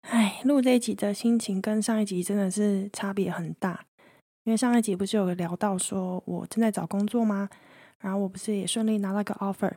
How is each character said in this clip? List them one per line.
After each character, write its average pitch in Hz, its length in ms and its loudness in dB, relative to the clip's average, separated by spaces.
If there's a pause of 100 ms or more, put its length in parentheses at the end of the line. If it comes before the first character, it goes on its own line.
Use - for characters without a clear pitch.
唉， 220 440 2
录 277 160 4
这 254 140 4
一 247 60 6
集 220 160 -4
的 202 180 0
心 233 240 2
情 190 240 -2
跟 214 180 0
上 214 220 2
一 - 20 4
集 180 200 -2
真 202 120 0
的 196 140 2
是 202 420 0
差 196 220 -4
别 190 160 0
很 165 240 -6
大， - 320 -6 (560)
因 226 80 -2
为 226 60 4
上 240 200 4
一 233 60 6
集 196 140 0
不 196 100 -2
是 220 100 0
有 185 180 2
聊 175 200 -2
到 196 240 -2
说 185 480 -4
我 175 220 -6
正 - 120 -2
在 226 120 4
找 - 120 -4
工 196 220 -2
作 233 180 0
吗？ 202 240 0 (520)
然 190 120 -4
后 196 60 -2
我 196 100 0
不 190 80 -10
是 214 180 -4
也 190 120 -2
顺 220 180 -2
利 220 140 2
拿 196 140 -2
到 202 100 0
个 196 140 -4
offer 196 400 -2